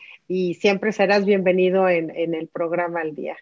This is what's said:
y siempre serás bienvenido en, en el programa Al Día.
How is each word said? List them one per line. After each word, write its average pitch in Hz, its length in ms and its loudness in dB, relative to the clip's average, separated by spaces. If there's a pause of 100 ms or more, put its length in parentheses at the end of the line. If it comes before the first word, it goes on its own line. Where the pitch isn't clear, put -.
(260)
y 180 280 -2
siempre 202 380 0
serás 202 320 2
bienvenido 185 640 2
en, 165 220 0
en 165 240 -4
el 160 140 -6
programa 170 520 -4
Al 156 140 -6
Día. 151 280 -10